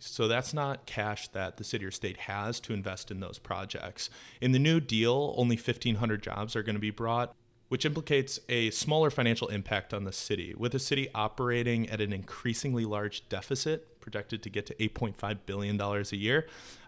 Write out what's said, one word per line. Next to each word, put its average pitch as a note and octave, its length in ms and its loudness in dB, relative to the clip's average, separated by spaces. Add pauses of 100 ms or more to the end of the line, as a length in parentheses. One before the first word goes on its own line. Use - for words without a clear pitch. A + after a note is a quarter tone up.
So - 260 0
that's B2 260 2
not C#3 320 -2
cash G#2+ 440 -4
that F#2 280 -4
the G#2+ 60 -6
city G#2 220 -4
or F#2 60 -6
state F#2 260 -6
has G#2 420 -4
to - 140 -6
invest F#2+ 360 -6
in F#2+ 100 -6
those F#2 200 -8
projects. - 720 -8 (300)
In B2+ 100 4
the B2+ 80 8
New D#3+ 200 6
Deal, B2 580 4
only A#2+ 200 4
fifteen A#2 380 0
hundred G#2+ 260 2
jobs G2+ 340 -4
are A2+ 60 0
gonna G#2 160 0
be G#2 140 -2
brought, A#2 420 0 (360)
which C3 140 0
implicates D3 640 2
a A#2 220 4
smaller D3+ 400 4
financial A#2+ 380 2
impact G2+ 440 -2
on G2+ 120 -2
the F#2+ 100 -4
city, F#2+ 420 -4
with A#2+ 180 -2
the C3+ 60 2
city C3+ 360 0
operating A#2+ 760 2
at A2 100 -2
an G2+ 140 0
increasingly A#2 720 -2
large G#2 420 -4
deficit C#3 600 -2 (140)
projected G#2+ 400 -6
to - 80 -8
get G2+ 160 -4
to - 180 -6
eight G#2+ 100 2
point G#2+ 240 -2
five G2+ 280 -4
billion G2+ 320 -2
dollars G2+ 340 0
a G2+ 60 -2
year. B2+ 300 2 (400)